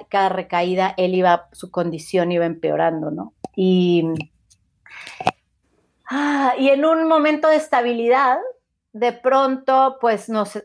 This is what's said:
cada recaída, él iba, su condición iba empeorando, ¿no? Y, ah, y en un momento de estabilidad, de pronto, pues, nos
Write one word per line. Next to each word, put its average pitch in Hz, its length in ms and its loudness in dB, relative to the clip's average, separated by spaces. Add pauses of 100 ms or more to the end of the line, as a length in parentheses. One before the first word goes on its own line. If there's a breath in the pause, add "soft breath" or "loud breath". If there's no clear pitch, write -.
cada 196 220 2
recaída, 185 640 -2
él 185 180 0
iba, 180 380 2
su - 180 -18
condición 175 600 -4
iba 170 120 0
empeorando, 160 680 -2
¿no? 175 220 -12 (200)
Y, 180 480 2 (2000 loud breath)
ah, 277 480 0
y 269 120 2
en 277 140 2
un 320 220 2
momento 302 420 2
de 311 80 4
estabilidad, 247 800 0 (540)
de 233 200 -2
pronto, 262 880 0
pues, 220 280 -2
nos 214 360 -4